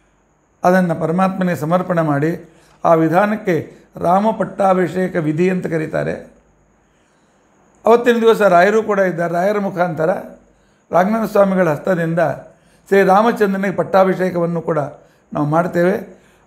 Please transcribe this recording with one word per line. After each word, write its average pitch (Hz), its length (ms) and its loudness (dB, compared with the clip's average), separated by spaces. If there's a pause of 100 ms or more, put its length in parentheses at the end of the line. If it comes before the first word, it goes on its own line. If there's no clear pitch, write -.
(640)
ಅದನ್ನು 180 320 2
ಪರಮಾತ್ಮನಿಗೆ 180 640 -2
ಸಮರ್ಪಣೆ 175 420 -2
ಮಾಡಿ, 156 520 -2 (320)
ಆ 170 80 4
ವಿಧಾನಕ್ಕೆ 170 840 0 (180)
ರಾಮ 190 360 0
ಪಟ್ಟಾಭಿಷೇಕ 185 840 -2
ವಿಧಿ 165 340 -2
ಅಂತ 185 160 -4
ಕರೀತಾರೆ. - 720 -6 (1500)
ಅವತ್ತಿನ 233 300 4
ದಿವಸ 220 260 2
ರಾಯರು 202 420 4
ಕೂಡ 208 160 -2
ಇದ್ದಾರೆ. 170 340 -2
ರಾಯರ 202 260 0
ಮುಖಾಂತರ 175 500 -2 (800)
ರಾಘವೇಂದ್ರ 208 340 0
ಸ್ವಾಮಿಗಳ 190 440 2
ಹಸ್ತದಿಂದ 165 500 -2 (680)
ಶ್ರೀರಾಮಚಂದ್ರನಿಗೆ 196 880 2
ಪಟ್ಟಾಭಿಷೇಕವನ್ನು 170 880 0
ಕೂಡ 160 180 -4 (540)
ನಾವು 147 120 -2
ಮಾಡ್ತೇವೆ. 175 760 -2 (260)